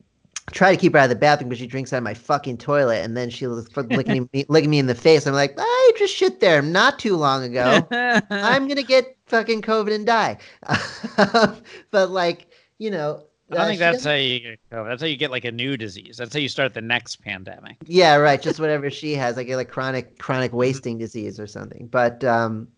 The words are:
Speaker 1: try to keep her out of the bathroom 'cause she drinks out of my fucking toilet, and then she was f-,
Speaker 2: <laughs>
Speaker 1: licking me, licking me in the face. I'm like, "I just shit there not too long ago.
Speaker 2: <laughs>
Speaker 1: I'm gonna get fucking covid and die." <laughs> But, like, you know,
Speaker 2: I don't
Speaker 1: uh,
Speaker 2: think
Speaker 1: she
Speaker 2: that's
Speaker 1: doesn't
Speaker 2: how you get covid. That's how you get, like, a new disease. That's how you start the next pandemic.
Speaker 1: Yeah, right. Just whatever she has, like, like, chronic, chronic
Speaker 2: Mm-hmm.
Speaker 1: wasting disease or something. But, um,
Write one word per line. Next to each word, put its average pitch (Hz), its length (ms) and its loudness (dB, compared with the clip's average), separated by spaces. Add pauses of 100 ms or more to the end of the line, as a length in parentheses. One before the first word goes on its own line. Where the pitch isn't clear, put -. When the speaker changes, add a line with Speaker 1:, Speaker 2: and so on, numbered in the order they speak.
(520)
Speaker 1:
try 190 240 6
to - 40 -2
keep 170 140 4
her 151 60 6
out 139 60 8
of 127 40 4
the 123 60 0
bathroom 143 340 2
'cause 120 100 -8
she 123 80 -12
drinks 131 260 -8
out 135 40 -2
of 123 60 -4
my 107 120 -6
fucking 139 420 -4
toilet, 123 480 0
and 113 100 -8
then 123 140 -4
she 120 180 -8
was 117 200 -8 (100)
f-, 135 80 -4
Speaker 2:
<laughs> 117 60 -10
Speaker 1:
licking 131 420 0
me, 139 160 -2
licking 147 200 4
me 151 100 4
in 135 80 2
the 123 80 0
face. 156 300 4
I'm 139 80 0
like, 139 240 0
"I 480 400 4
just 403 160 0
shit 370 280 0
there 165 200 6
not 196 380 2
too 202 160 0
long 135 280 0
ago. 127 440 2
Speaker 2:
<laughs> - 40 -20
Speaker 1:
I'm 240 760 0
gonna 277 160 -4
get 254 320 2 (120)
fucking 220 340 0
covid 214 340 -2
and 208 100 -6
die." 202 320 0 (300)
<laughs> - 920 0 (300)
But, 190 200 2
like, 175 360 -2 (320)
you 220 120 -8
know, 151 320 -6 (280)
Speaker 2:
I - 20 -4
don't 165 80 0
Speaker 1:
uh, 165 60 2
Speaker 2:
think 214 80 -2
Speaker 1:
she 170 40 -6
Speaker 2:
that's 170 180 2
Speaker 1:
doesn't 151 140 -4
Speaker 2:
how 147 60 2
you 127 220 -2
get 117 200 -16 (120)
covid. 110 180 -8
That's 123 120 -8
how 160 60 -4
you 151 100 -4
get, 139 140 -4
like, 123 140 -6
a 120 60 -6
new 127 260 -4
disease. 104 400 -14
That's 120 160 -12
how 147 60 -4
you 135 100 -4
start 139 240 -2
the 117 80 -10
next 120 360 -6
pandemic. 101 680 -16
Speaker 1:
Yeah, 170 300 4
right. 147 260 4
Just 151 180 -4
whatever 151 300 -2
she 151 260 -8
has, 123 220 -4
like, 123 120 -8
like, 131 200 -6
chronic, 131 500 -6
chronic 127 320 -4
Speaker 2:
Mm-hmm. 120 60 -6
Speaker 1:
wasting 127 400 -2
disease 107 420 -10
or 107 80 -12
something. 104 400 -16
But, 120 360 0
um, 117 440 0 (100)